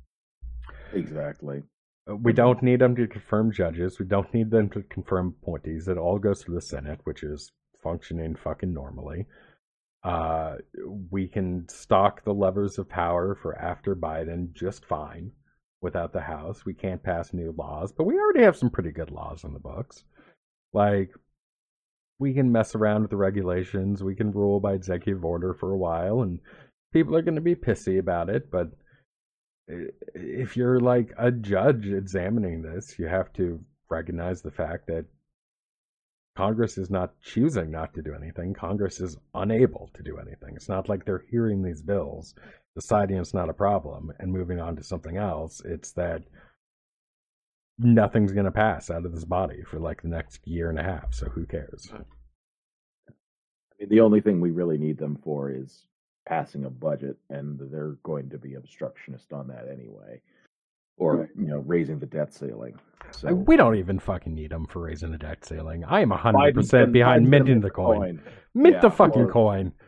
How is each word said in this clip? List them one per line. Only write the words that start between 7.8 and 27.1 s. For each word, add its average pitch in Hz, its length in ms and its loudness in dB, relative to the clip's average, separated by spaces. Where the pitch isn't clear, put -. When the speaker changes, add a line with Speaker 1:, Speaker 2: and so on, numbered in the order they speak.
Speaker 2:
functioning 82 540 -6
fucking 82 360 -6
normally. 69 540 -10
Uh, 80 540 -2
we 95 160 -2
can 90 420 -4
stock - 560 2
the 104 100 0
levers 98 440 0
of 95 100 -6
power 87 460 0
for - 240 -10
after 87 380 -6
Biden 82 560 -6
just 95 320 -8
fine 76 480 -8
without 85 320 -6
the 90 80 -6
House. 78 460 -10
We 95 80 -8
can't 92 280 -6
pass 85 300 -6
new 82 240 -6
laws, 78 360 -8
but 156 120 -2
we 277 140 0
already 403 240 4
have 196 140 8
some 123 140 0
pretty 85 220 -4
good 80 180 -8
laws 76 340 -14
on 73 100 -12
the - 60 -14
books. - 440 -14
Like, 101 360 2
we 135 160 0
can 131 180 4
mess 113 220 2
around 107 280 2
with 104 80 -2
the 107 60 -4
regulations. 95 840 0
We 95 120 -4
can 107 160 -2
rule 101 300 2
by 98 140 0
executive 92 500 -4
order 85 300 -2
for 95 180 -4
a 98 60 -2
while, 90 420 -2
and 90 180 -4
people 160 240 4